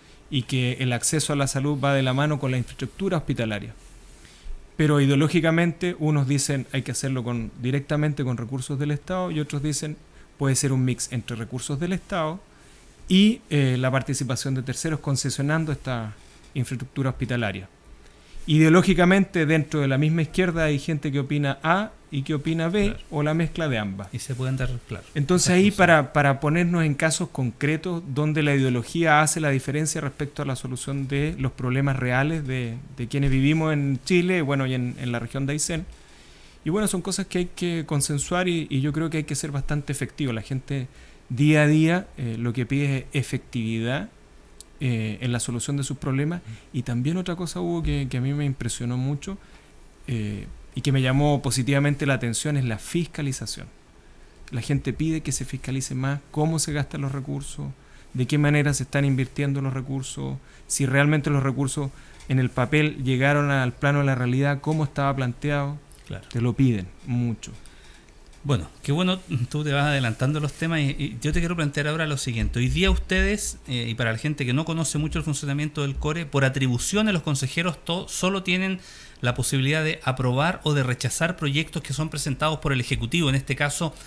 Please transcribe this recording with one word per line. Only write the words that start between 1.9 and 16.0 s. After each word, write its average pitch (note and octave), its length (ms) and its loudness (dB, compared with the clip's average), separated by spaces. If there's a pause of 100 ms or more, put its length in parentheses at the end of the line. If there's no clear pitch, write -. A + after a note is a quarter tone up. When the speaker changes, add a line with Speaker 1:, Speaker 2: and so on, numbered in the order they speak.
Speaker 1:
de C3+ 80 4
la C3 100 2
mano C#3+ 280 0
con C3 100 0
la B2+ 80 0
infraestructura F3 600 -4
hospitalaria. A2+ 540 -4 (1040)
Pero D3+ 240 4
ideológicamente E3 1000 4
unos D3+ 260 2
dicen C#3 460 0
hay C3 100 -2
que - 80 -6
hacerlo C3 320 -2
con, A#2 300 -4 (100)
directamente C#3 640 0
con B2 120 -2
recursos B2+ 400 -6
del D3 140 -2
Estado F3+ 400 -4
y D#3 80 -4
otros D3 240 -4
dicen D3+ 340 -4 (400)
puede C3+ 200 2
ser C3+ 160 2
un C3 120 2
mix B2 280 -2
entre A#2 240 -6
recursos B2+ 420 -6
del F3 140 -2
Estado F3 480 -4 (680)
y, G#3 320 6 (100)
eh, C3+ 280 4
la B2+ 140 2
participación C3+ 640 -2
de B2+ 60 -2
terceros C#3+ 360 -4
concesionando D3 720 0
esta A#2 440 -4 (400)